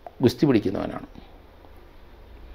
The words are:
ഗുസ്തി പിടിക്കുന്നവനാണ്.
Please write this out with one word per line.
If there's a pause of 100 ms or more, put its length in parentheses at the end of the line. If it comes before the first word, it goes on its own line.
(220)
ഗുസ്തി
പിടിക്കുന്നവനാണ്. (1500)